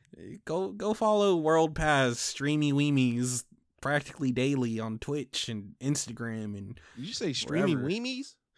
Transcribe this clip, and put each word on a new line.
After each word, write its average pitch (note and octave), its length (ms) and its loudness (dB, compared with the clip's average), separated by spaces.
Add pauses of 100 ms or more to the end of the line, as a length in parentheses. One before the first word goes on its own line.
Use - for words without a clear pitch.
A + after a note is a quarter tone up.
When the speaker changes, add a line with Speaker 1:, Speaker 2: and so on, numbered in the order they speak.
(440)
Speaker 1:
Go, F#3 280 -4
go G#3 200 -2
follow G#3 440 4
World D#3+ 380 4
Paz, C#3 460 4
Streamy D3 540 0
Weemies, B2+ 680 2 (360)
practically C#3 500 -2
daily B2 480 0
on A2 200 -6
Twitch - 500 -6
and G#2 320 -10
Instagram A2+ 760 -4
and G2+ 220 -12 (160)
Speaker 2:
Did B2+ 120 -10
you A3+ 80 -8
say F3 180 -4
Streamy E3 420 0
Speaker 1:
wherever. C3 160 -2
Speaker 2:
Weemies? B3+ 440 -6 (240)